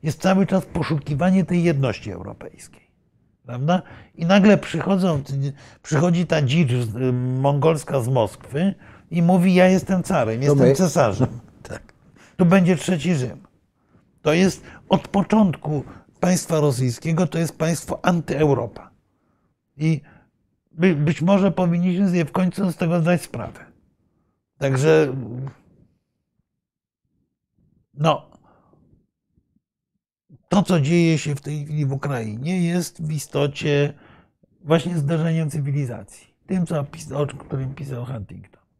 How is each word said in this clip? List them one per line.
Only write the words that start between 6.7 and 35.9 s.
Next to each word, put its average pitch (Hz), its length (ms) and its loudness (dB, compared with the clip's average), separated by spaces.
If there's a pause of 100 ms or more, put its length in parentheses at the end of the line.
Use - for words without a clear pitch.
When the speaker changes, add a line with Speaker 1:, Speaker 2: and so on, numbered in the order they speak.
Speaker 1:
z, 120 240 -2
y, 127 160 0
mongolska 135 880 0
z 117 80 -2
Moskwy 135 680 -2 (360)
i 170 120 0
mówi: 180 320 4
„Ja 185 140 8
jestem 185 340 2
carem, 117 380 0
Speaker 2:
To 135 60 -2
Speaker 1:
jestem 139 220 6
Speaker 2:
my. 139 60 6
Speaker 1:
cesarzem. 135 580 2
Speaker 2:
<laughs> - 60 -14 (240)
Tak. - 200 -14 (540)
Speaker 1:
Tu 190 100 2
będzie 180 300 4
trzeci 175 380 -2
Rzym”. 127 240 -4 (840)
To 151 100 2
jest 175 300 2 (260)
od - 200 0
początku 185 760 0 (360)
państwa 175 400 0
rosyjskiego, 147 640 0
to - 120 -4
jest 165 200 -4
państwo - 460 -4
antyeuropa. 147 840 0 (840)
I 156 240 -2 (720)
by, 175 240 2
być 147 260 0
może 190 300 4
powinniśmy 180 560 0
sobie 175 160 0
w - 80 -10
końcu 185 400 -2
z - 40 -8
tego 175 240 0
zdać 165 220 2
sprawę. - 360 -12 (1000)
Także, 143 560 2 (2750)
no, 151 360 -2 (2250)
to, 196 140 2
co 175 180 0
dzieje 165 380 2
się 147 160 -6
w 135 60 -10
tej 147 240 -10
chwili 151 220 -4
w 135 60 -4
Ukrainie, 135 680 -6
jest 170 440 -4
w 151 60 -6
istocie 143 840 -2 (720)
właśnie 165 340 0
zderzeniem 160 520 -2
cywilizacji. 139 840 -6 (120)